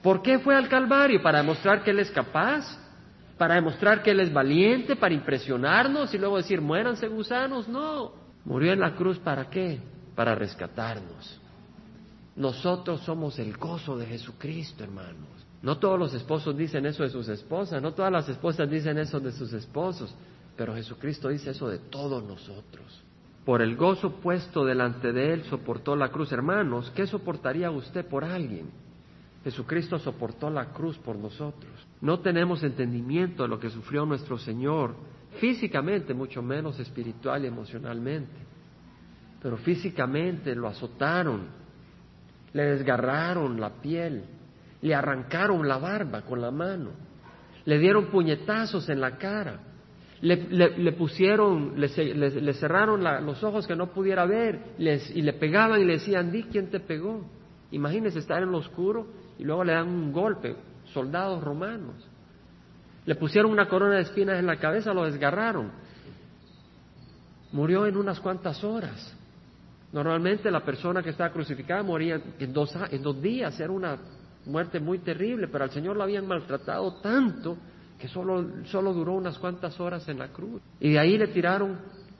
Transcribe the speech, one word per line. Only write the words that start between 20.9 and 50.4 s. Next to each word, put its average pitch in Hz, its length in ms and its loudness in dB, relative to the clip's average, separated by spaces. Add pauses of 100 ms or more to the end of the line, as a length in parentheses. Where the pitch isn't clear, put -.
dice 143 220 -4
eso 135 160 -6
de 92 100 -4
todos 139 460 -6
nosotros. - 800 -16 (420)
Por 120 160 4
el 113 140 2
gozo 185 460 2
puesto 175 440 -2
delante 123 480 0
de 139 200 2
él 165 100 -4
soportó 127 520 -4
la 139 140 2
cruz. 151 220 -4
Hermanos, 131 640 0
¿qué 196 100 0
soportaría 170 640 -4
usted 160 360 -6
por 139 180 -2
alguien? 117 460 -6 (760)
Jesucristo 151 540 -4
soportó 131 540 -6
la 135 140 -4
cruz 160 340 -8
por 110 160 -8
nosotros. 107 560 -10 (280)
No 165 200 2
tenemos 175 440 2
entendimiento 131 800 0
de 117 60 0
lo 113 100 -4
que 113 120 -6
sufrió 139 340 -4
nuestro 131 320 -2
Señor, 123 580 -2 (440)
físicamente, 196 760 0
mucho 131 300 -6
menos 139 360 -4
espiritual 127 640 -4
y 131 40 -4
emocionalmente. 117 920 -6 (1040)
Pero 117 160 -4
físicamente 156 1000 -2
lo 120 120 -4
azotaron, 131 800 -2 (1080)
le 147 100 0
desgarraron 139 960 0
la 107 100 -2 (120)
piel, 156 440 -4 (560)
le 156 120 2
arrancaron 143 760 0
la 131 120 2
barba 160 420 -4
con 120 180 -6
la 120 120 -2
mano, 165 400 -4 (760)
le 151 140 6
dieron 196 280 8
puñetazos 185 840 0
en 139 120 0
la 127 160 -2
cara, 196 420 -6 (600)
le, 175 140 6 (140)